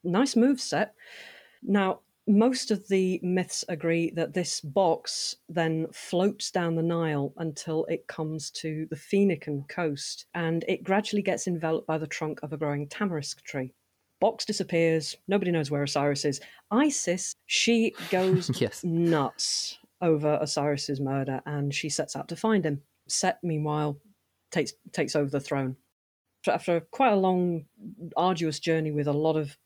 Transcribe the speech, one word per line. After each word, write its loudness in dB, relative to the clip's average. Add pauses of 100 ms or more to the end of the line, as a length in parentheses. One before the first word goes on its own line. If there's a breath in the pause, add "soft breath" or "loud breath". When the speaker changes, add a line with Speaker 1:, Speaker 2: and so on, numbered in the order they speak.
Speaker 1:
Nice 2
move, 4
Set. -2 (680 loud breath)
Now, 2 (260)
most 4
of -2
the 2
myths -2
agree 0
that -2
this -2
box 0 (120)
then 0
floats 0
down 0
the 0
Nile 0
until -4
it -4
comes -6
to -6
the -6
Fenican 0
coast, -6
and 0
it -2
gradually 0
gets -2
enveloped -2
by 0
the -4
trunk -6
of -8
a -6
growing -2
tamarisk -4
tree. -6 (480)
Box 0
disappears. 0 (120)
Nobody 2
knows 0
where 0
Osiris 0
is. 0 (320 loud breath)
Isis, 0 (100)
she 2 (160)
goes 2
Speaker 2:
<laughs> -4
Yes. -2
Speaker 1:
nuts 0 (220)
over 2
Osiris's -2
murder, -2
and -2
she -4
sets -4
out -8
to -6
find 2
him. -2 (240)
Set, 0
meanwhile, -2 (500)
takes, -2 (180)
takes -2
over 2
the -2
throne. -2 (720)
After 2
quite 2
a 4
long, 2 (500)
arduous 0
journey 2
with 0
a 2
lot 2
of -2